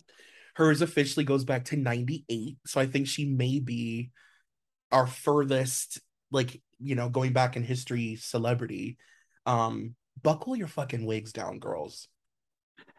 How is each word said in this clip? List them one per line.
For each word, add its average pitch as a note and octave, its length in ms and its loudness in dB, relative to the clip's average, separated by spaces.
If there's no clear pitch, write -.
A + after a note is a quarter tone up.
Hers D#3 260 6
officially D3+ 440 2
goes C3+ 200 2
back B2+ 200 -2
to D3+ 120 -4
ninety-eight, B2 880 -2
so - 160 0
I C3+ 60 4
think C3+ 200 2
she D3 180 -2
may C3 340 2
be A#2+ 500 -4
our C3 140 8
furthest, C3+ 920 0
like, B2+ 280 0
you C3+ 160 -2
know, A#2+ 120 0
going C3 260 0
back B2+ 220 4
in A#2+ 80 -2
history A#2+ 520 -4
celebrity. A#2 840 -2
Um, A2+ 480 0
buckle D#3 320 0
your G#3 100 -4
fucking B2 400 -6
wigs A2 260 -4
down, G#2+ 280 -8
girls. D#2+ 480 -8